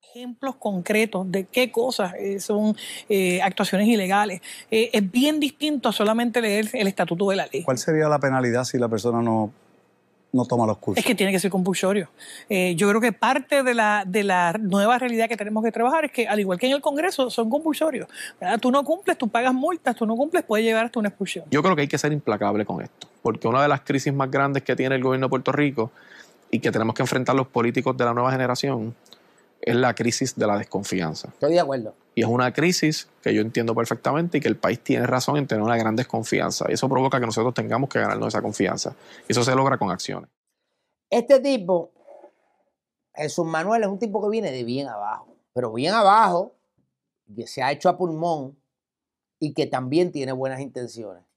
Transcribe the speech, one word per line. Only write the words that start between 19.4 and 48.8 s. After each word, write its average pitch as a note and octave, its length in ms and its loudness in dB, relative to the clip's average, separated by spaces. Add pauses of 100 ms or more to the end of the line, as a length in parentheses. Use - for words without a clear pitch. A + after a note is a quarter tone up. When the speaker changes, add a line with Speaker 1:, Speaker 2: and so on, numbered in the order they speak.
Speaker 1:
multas, C4 420 -2
tú A3+ 100 -2
no A3+ 120 -2
cumples, D#4 260 0
puede A3 200 0
llegar A3+ 240 2
hasta A#3+ 120 -4
una G#3 80 0
expulsión. - 440 -6
Speaker 3:
Yo D3 120 2
creo F#3+ 120 4
que D3 80 2
hay C#3+ 40 0
que C#3+ 120 -2
ser D3+ 120 0
implacable G#2+ 540 0
con F#2 160 -6
esto, - 260 -16 (140)
porque A#2 260 -2
una B2 140 2
de D3 80 4
las C#3+ 120 2
crisis C#3 320 -2
más C3+ 160 -2
grandes C#3 340 0
que B2+ 120 0
tiene C3 200 0
el B2+ 80 0
gobierno C3 240 2
de - 20 0
Puerto C3 240 0
Rico C3 380 0 (580)
y B2 100 0
que A#2 100 0
tenemos A2 260 0
que C#3 80 -2
enfrentar B2+ 300 0
los C3 140 2
políticos B2 480 0
de B2 80 0
la A#2 100 2
nueva B2 160 2
generación B2 640 -2 (680)
es - 120 0
la B2 180 2
crisis A#2+ 420 -2
de A2+ 120 0
la G#2 100 2
desconfianza. F#2+ 680 -6
Speaker 4:
Estoy D3 260 0
de F3 60 4
acuerdo. C3+ 340 -4 (220)
Speaker 3:
Y A2+ 80 2
es A2+ 40 2
una B2 240 2
crisis D#3 560 0 (140)
que A2+ 100 -2
yo G#2+ 100 2
entiendo A#2 340 -2
perfectamente C3+ 640 -2
y - 20 -4
que - 60 0
el A2 100 2
país - 220 -2
tiene B2 260 0
razón B2+ 320 0
en C#3 80 0
tener A2 180 0
una A#2 140 2
gran A2 180 0
desconfianza. A2 720 -2
Y - 60 0
eso - 160 -2
provoca C3 300 2
que A#2+ 80 0
nosotros A2+ 260 0
tengamos A2+ 340 -2
que B2 120 -2
ganarnos G#2+ 300 -2
esa G#2+ 120 -2
confianza. G2+ 540 -2 (340)
Y - 40 0
eso A#2+ 100 2
se B2+ 100 2
logra C3+ 240 2
con G2 140 -2
acciones. F2+ 400 -10 (800)
Speaker 4:
Este A#3+ 300 6
tipo, F#3+ 500 0 (1200)
Jesús D#3 320 -4
Manuel, F3 380 0
es G3+ 60 0
un G3 100 -6
tipo G#3+ 240 -4
que G#3 80 0
viene A3 180 -2
de C3 140 -6
bien C3 240 -4
abajo, G#2+ 480 -8 (180)
pero B2 180 -2
bien C3+ 220 -2
abajo, G#3 640 4 (800)
que A2+ 100 -10
se - 160 -10
ha C3 100 0
hecho D3 160 0
a E3+ 120 2
pulmón D#3 580 -4 (840)